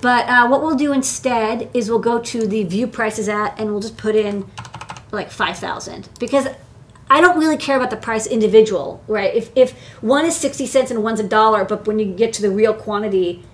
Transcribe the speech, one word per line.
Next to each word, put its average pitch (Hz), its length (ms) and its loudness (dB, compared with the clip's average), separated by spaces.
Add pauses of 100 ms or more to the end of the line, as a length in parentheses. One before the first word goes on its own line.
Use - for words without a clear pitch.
But, 247 280 2
uh, 240 180 6
what 269 140 2
we'll 311 140 0
do 285 180 0
instead 233 800 -2
is 226 160 -2
we'll 233 80 2
go 233 200 0
to 233 280 -4
the 208 180 0
view 196 220 -2
prices 214 420 -4
at, 214 320 -2
and 214 100 -4
we'll 208 120 -4
just 220 160 -12
put 214 180 0
in, 202 300 0 (680)
like, 202 180 -8
five 180 280 -6
thousand, 165 500 -12 (100)
because 262 280 0 (640)
I 285 100 6
don't 349 180 6
really 311 200 2
care 277 180 0
about 254 140 0
the 226 80 -6
price 220 280 -4
individual, 214 800 2
right? 196 280 -2
If, - 200 -2
if 254 200 4 (260)
one 277 240 2
is 330 100 0
sixty 277 300 -4
cents - 260 0
and 226 120 -2
one's 220 180 -2
a 202 80 -2
dollar, 214 380 4
but 208 200 -4
when 214 120 0
you 214 80 0
get 214 280 0
to 208 80 -6
the 208 80 2
real 214 220 2
quantity, 196 800 -2